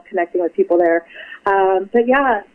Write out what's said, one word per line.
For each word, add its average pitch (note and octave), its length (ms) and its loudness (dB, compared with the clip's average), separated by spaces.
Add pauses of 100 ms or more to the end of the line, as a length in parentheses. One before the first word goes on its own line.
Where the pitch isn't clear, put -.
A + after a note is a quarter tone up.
connecting F3+ 320 -4
with E3 120 -4
people F#3+ 240 0
there. E3+ 280 0 (400)
Um, F#3+ 480 0
but A#3 120 2
yeah, B3+ 360 0 (140)